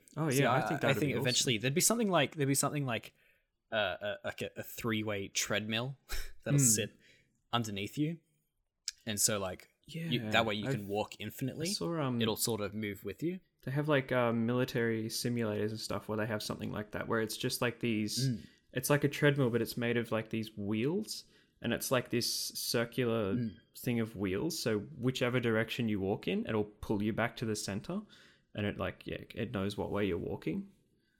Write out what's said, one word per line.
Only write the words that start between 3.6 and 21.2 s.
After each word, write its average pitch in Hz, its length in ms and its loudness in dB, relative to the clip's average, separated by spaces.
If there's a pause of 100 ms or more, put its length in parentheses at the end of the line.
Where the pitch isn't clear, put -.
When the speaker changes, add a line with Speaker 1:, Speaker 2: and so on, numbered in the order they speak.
Speaker 2:
uh, - 20 -8
uh, 101 500 0
like - 180 -6
a, 101 160 -6
a 107 40 -8
three-way 107 680 -2
treadmill 110 680 -2 (120)
<laughs> - 360 -4
that'll 143 160 4
Speaker 1:
Hmm. 135 40 6
Speaker 2:
sit 107 260 4 (600)
underneath 104 460 -2
you. 156 220 0 (880)
And 104 120 -4
so, 107 200 4
like, 95 320 -6 (160)
you, 165 160 -10
Speaker 1:
Yeah, 120 300 -2
Speaker 2:
that 113 120 6
way 107 100 0
you 104 120 -2
Speaker 1:
I've, 135 80 0
Speaker 2:
can 101 120 -4
walk 101 320 -2
infinitely. 135 520 -4
Speaker 1:
I - 20 -2
saw, 170 260 -2
um, 127 220 0
Speaker 2:
It'll 110 160 2
sort 110 240 0
of 101 140 -4
move 104 300 -4
with - 180 -6
you. 180 180 -2 (220)
Speaker 1:
they - 80 -6
have, 147 180 0
like, 135 240 2
uh, 120 200 4
military 117 760 2
simulators 110 640 0
and 110 100 -6
stuff - 280 -6
where 110 100 0
they 107 80 0
have 107 160 -2
something - 280 -4
like 95 200 -6
that, - 180 -6
where 110 120 2
it's 110 160 -2
just, - 260 -2
like, 120 180 -2
these, 113 480 0
Speaker 2:
Mm. 117 120 0 (320)
Speaker 1:
it's - 180 -2
like 143 140 4
a 143 40 4
treadmill, 139 420 4
but 113 120 2
it's - 140 -4
made 120 200 2
of, 117 140 0
like, 110 200 -2
these 110 260 -6
wheels, 110 680 -2 (360)